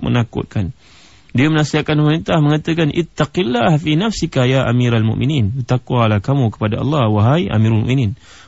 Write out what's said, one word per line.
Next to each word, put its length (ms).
menakutkan. 640
Dia 160
menasihatkan 480
pemerintah 400
mengatakan, 560
"Ittaqillah 880
fi 160
nafsika 480
ya 240
Amiral 320
Mukminin." 480
Bertakwalah 720
kamu 320
kepada 240
Allah, 320
wahai 400
Amirul 320
Mukminin. 320